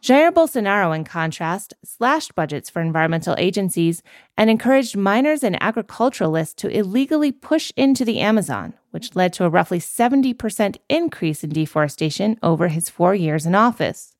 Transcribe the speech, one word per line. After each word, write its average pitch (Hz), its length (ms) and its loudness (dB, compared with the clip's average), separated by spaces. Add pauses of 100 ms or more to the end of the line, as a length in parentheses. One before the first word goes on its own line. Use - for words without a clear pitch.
Jair 302 280 6
Bolsonaro, 208 640 2
in 156 80 -4
contrast, 165 680 -6 (100)
slashed 285 500 -2
budgets 147 340 -4
for 170 140 -6
environmental 160 560 0
agencies 170 640 0 (340)
and 220 140 4
encouraged 233 460 2
miners 254 480 0
and 190 180 0
agriculturalists 196 920 -2
to - 220 -8
illegally 269 540 0
push - 460 -4
into 269 280 2
the 226 140 -2
Amazon, 190 560 -2 (160)
which - 240 -12
led 180 180 2
to - 120 -2
a 175 40 4
roughly 175 300 0
seventy 247 560 0
percent 214 420 -4 (120)
increase 277 560 -2
in 151 60 -6
deforestation 156 920 -2
over 165 240 2
his 165 240 -2
four 180 240 2
years 156 320 -2
in 170 80 0
office. - 640 0